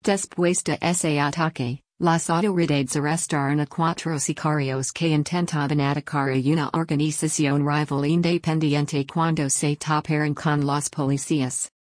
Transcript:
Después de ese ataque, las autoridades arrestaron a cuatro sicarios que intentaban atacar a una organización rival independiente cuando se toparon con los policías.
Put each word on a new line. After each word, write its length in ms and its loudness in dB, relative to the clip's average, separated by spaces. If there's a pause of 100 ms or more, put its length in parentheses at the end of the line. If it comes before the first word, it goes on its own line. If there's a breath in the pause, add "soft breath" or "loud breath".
Después 600 0
de 160 -2
ese 400 0
ataque, 600 -2 (200)
las 300 2
autoridades 680 2
arrestaron 640 0
a 60 0
cuatro 520 -2
sicarios 760 -2
que 160 -2
intentaban 760 0
atacar 480 0
a 60 0
una 360 2
organización 960 0
rival 400 0
independiente 1000 0
cuando 440 0
se 260 0
toparon 580 0
con 320 0
los 220 -2
policías. 840 -2 (140)